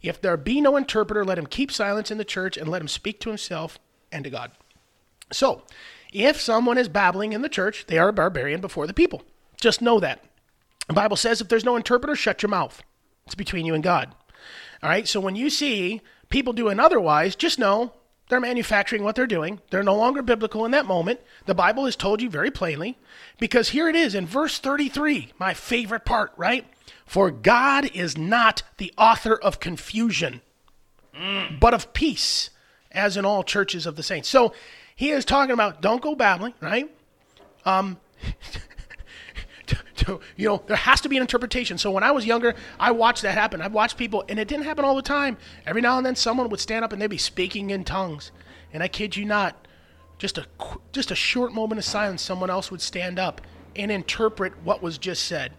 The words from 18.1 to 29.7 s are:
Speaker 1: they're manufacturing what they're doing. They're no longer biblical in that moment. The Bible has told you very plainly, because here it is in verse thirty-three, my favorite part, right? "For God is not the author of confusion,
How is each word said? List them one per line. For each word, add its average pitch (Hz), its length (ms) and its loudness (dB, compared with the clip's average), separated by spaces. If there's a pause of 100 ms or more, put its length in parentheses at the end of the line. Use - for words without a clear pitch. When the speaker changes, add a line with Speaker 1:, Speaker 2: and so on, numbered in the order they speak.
Speaker 1:
they're 247 120 2
manufacturing 226 640 0
what 214 100 0
they're 254 120 2
doing. 185 340 -2 (100)
They're 190 140 0
no 196 100 6
longer 247 280 2
biblical 220 420 0
in 226 80 -2
that 294 140 2
moment. 185 340 0 (260)
The 190 80 2
Bible 208 300 4
has 254 100 0
told 208 280 0
you 247 80 -2
very 170 200 0
plainly, 175 480 -4 (400)
because 233 300 2
here 320 200 2
it 311 60 0
is 311 220 2
in 185 100 -2
verse 277 320 0
thirty-three, 277 800 -2
my 185 160 -2
favorite 226 500 -4
part, 220 320 0
right? 208 300 -2 (400)
"For 190 240 4
God 247 640 4
is 175 220 -4
not 214 460 2 (160)
the 190 200 -8
author 220 380 6
of - 240 0
confusion, 175 800 -2 (720)